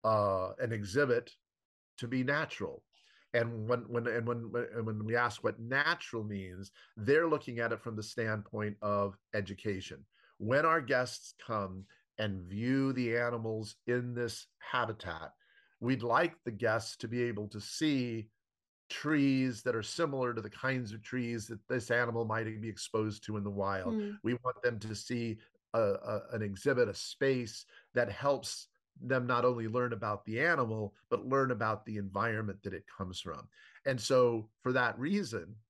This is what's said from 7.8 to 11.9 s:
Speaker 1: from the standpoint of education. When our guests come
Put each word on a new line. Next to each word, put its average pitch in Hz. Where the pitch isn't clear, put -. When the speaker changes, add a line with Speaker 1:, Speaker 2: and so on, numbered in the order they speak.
Speaker 1:
from 110
the 107
standpoint 107
of 101
education. 98
When 135
our 160
guests 127
come 98